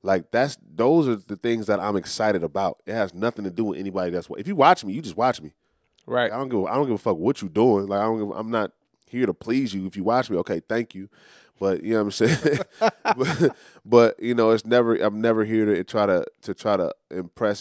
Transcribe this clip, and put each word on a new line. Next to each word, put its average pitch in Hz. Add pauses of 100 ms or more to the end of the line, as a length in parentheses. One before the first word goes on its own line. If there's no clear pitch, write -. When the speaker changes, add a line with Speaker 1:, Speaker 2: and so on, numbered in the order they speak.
Speaker 1:
like, 95
that's, 131 (160)
those 139
are 120
the 101
things 113
that 101
I'm 101
excited 101
about. 90
It 101
has 101
nothing 107
to 95
do 107
with 82
anybody 92
that's, 87 (100)
if 104
you 196
watch 160
me, 98
you 151
just 98
watch 120
me. 76 (520)
Speaker 2:
Right. 120
Speaker 1:
I 110
don't 135
give, 110
I 98
don't 143
give 120
a 101
fuck 92
what 107
you 101
doing. 101
Like, 98
I 104
don't 113
give, 104
I'm 110
not 110 (340)
here 123
to 92
please 120
you. 95
If 95
you 98
watch 120
me, 95
okay, 98
thank 117
you. 95 (520)
But, 95
you 104
know 110
what 101
I'm 113
saying? 147 (220)
<laughs> 220 (260)
But, 156 (280)
but, 117
you 120
know, 113
it's 113
never, 117
I'm 107
never 113
here 110
to 95
try 104
to, 90 (180)
to 101
try 104
to 87 (160)
impress 101